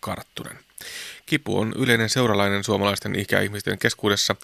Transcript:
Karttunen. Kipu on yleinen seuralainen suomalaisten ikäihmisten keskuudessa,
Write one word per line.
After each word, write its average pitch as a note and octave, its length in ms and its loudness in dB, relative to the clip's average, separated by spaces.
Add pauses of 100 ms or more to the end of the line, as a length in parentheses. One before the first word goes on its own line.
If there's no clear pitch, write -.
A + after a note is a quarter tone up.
Karttunen. - 580 -10 (680)
Kipu G#2 320 0
on A2 180 0
yleinen A#2 320 2
seuralainen G2+ 560 2
suomalaisten G2+ 500 0
ikäihmisten G2 640 0
keskuudessa, G#2 640 2